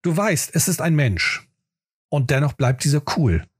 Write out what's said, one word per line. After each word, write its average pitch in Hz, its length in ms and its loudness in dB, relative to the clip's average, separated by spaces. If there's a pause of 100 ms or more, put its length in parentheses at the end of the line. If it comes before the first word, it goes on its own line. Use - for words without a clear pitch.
Du 175 120 0
weißt, 202 380 0
es 170 140 0
ist 185 120 -2
ein 160 160 0
Mensch. 117 540 -2 (600)
Und 139 200 -2
dennoch 139 240 0
bleibt 131 320 0
dieser 147 160 2 (160)
cool 95 280 2 (140)